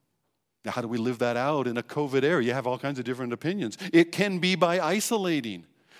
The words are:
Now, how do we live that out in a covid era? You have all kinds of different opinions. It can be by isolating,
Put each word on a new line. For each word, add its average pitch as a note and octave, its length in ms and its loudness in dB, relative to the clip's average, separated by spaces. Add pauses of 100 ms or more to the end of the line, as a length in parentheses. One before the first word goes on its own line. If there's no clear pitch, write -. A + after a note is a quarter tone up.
(640)
Now, G#2 80 -4
how B2 100 -2
do A#2 60 -4
we A#2+ 100 -2
live A#2 220 0
that A#2+ 160 2
out C3 320 0
in A#2 80 -2
a A#2+ 80 -2
covid C3+ 400 0
era? D#3 180 2
You A#2+ 120 2
have B2+ 140 -2
all B2+ 100 -2
kinds C#3 220 -6
of A#2+ 40 -6
different A#2+ 300 -4
opinions. D3+ 440 -4 (140)
It E3+ 220 6
can F#3+ 260 0
be F#3 160 2
by F3 240 2
isolating, E3 840 0 (340)